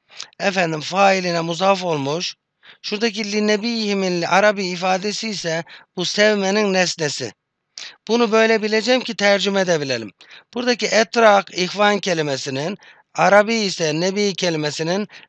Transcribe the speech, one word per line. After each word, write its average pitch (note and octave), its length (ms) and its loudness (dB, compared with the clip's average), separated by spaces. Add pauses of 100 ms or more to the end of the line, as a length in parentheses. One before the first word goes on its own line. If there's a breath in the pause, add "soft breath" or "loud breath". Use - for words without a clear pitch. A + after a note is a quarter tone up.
(400 loud breath)
efendim, F3 420 -2
failine F3+ 600 0
muzaf F3+ 420 0
olmuş. D#3 520 -4 (460 loud breath)
Şuradaki G#3 500 -4
li G#3 160 0
nebiyihimil G3+ 840 -2
arabi G3+ 360 2
ifadesi F#3 640 -4
ise E3 340 -6 (320 loud breath)
bu F3+ 100 -4
sevmenin G#3 680 2
nesnesi. D#3 600 -2 (760 loud breath)
Bunu A#3 240 2
böyle A3 300 4
bileceğim A3 400 0
ki A3+ 140 -8
tercüme G3 460 2
edebilelim. C#3 500 -2 (420 loud breath)
Buradaki A#3+ 340 -2
etrak, G#3 640 4
ihvan F#3+ 460 0
kelimesinin, D3+ 800 -4 (360 soft breath)
arabi G3+ 420 4
ise E3+ 440 -2
nebi G3 340 0
kelimesinin E3 760 -2 (220 loud breath)